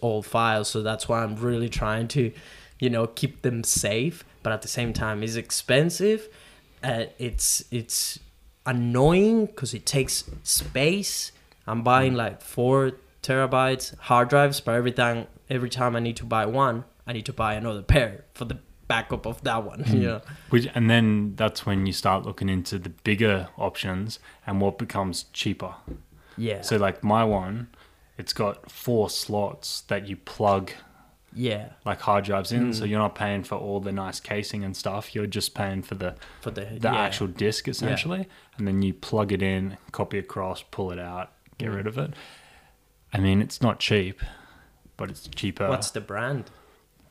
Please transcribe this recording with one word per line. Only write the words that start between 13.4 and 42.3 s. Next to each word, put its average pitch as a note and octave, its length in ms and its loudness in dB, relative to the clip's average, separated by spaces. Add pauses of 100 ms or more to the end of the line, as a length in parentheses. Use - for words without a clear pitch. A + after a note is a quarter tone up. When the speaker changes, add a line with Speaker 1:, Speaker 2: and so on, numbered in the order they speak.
Speaker 1:
hard B2 300 4
drives, C#3+ 320 6
but A#2 140 0
every B2 160 2
time, A#2+ 360 0 (220)
every B2 200 -2
time B2 260 0
I A#2 40 0
need A#2 180 -2
to - 80 -8
buy A2 220 2
one, B2 380 2 (200)
I A#2+ 80 -6
need A2 140 -6
to C3 60 -6
buy A2 200 0
another G#2+ 300 -4
pair A2+ 500 4
for B2+ 120 -10
the B2 120 -6 (300)
backup A2+ 400 0
of - 160 -6
that A2+ 200 0
one. - 200 -10
<laughs> - 20 -4
Speaker 2:
Mm. A2 80 4
Speaker 1:
You G#2+ 140 6
know? A2 140 -4 (280)
Speaker 2:
Which, B2 240 6
and A#2 160 4
then G#2+ 460 6
that's - 320 0
when G2 180 2
you F#2+ 80 0
start F#2+ 320 2
looking G2 240 -4
into F#2 300 -2
the E2+ 100 -10
bigger G2 680 2
options G2 600 -4 (300)
and G2 120 0
what G2 200 0
becomes G2 540 -4
cheaper. - 420 -4 (600)
Speaker 1:
Yeah. G#2+ 260 -4
Speaker 2:
So, A2+ 160 2
like, G2 260 2
my A2 200 4
one, G#2 440 -2 (500)
it's - 160 -6
got G2+ 380 -2
four A2 380 0
slots - 720 -4
that G2+ 260 -4
you G2 100 -8
plug, G2 540 2 (640)
Speaker 1:
Yeah. A2 360 -4 (160)
Speaker 2:
like, G2+ 160 -2
hard G2+ 240 4
drives G2 260 0
in, A#2+ 220 2
so A2 100 -4
Speaker 1:
Mm. G#2 60 0
Speaker 2:
you're G#2+ 100 2
not G#2 160 2
paying G2+ 280 -2
for G#2 120 -6
all G2+ 240 -4
the G2 120 -4
nice F#2+ 280 -6
casing G#2 440 -4
and F#2 120 -6
stuff. G#2 400 -6
You're G#2 120 -2 (120)
just - 140 -4
paying G2 300 -2
for - 120 -10
the, F#2 200 -6 (260)
Speaker 1:
For A2+ 100 -8
the, G2+ 140 -8
Speaker 2:
the A2+ 260 -2
Speaker 1:
yeah. A2 40 2 (120)
Speaker 2:
actual G2 200 -2
disc, G#2 400 -2
Speaker 1:
Yeah. C3 40 -2
Speaker 2:
essentially, B2+ 560 -2 (300)
and G2+ 100 -2
then G2 140 2
you F#2+ 120 2
plug G#2 380 0
it F#2+ 100 2
in, F#2+ 360 -2 (140)
copy G#2 260 -4
across, F#2 460 -6
pull F#2 280 -6
it F2 80 -8
out, F2+ 320 -10 (260)
get A2+ 120 -6
Speaker 1:
Mm. G2+ 80 -4
Speaker 2:
rid G2+ 100 -4
of A2 100 -6
it. D3 160 -4 (1000)